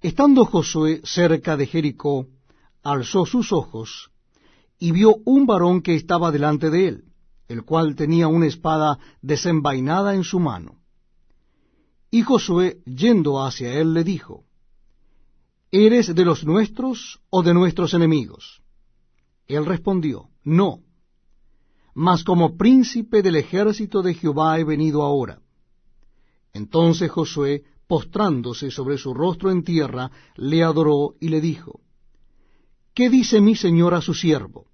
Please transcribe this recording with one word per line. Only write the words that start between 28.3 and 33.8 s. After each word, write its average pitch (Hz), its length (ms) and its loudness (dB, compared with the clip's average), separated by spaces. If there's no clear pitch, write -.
sobre 135 260 -6
su 135 160 -10
rostro 170 380 -4
en 180 120 -2
tierra, 139 480 -4
le 160 280 -2
adoró 151 580 0
y 160 80 -6
le 156 140 -2
dijo: - 400 -8
"¿Qué 247 160 2
dice 226 320 4
mi 214 120 6
señor 170 400 2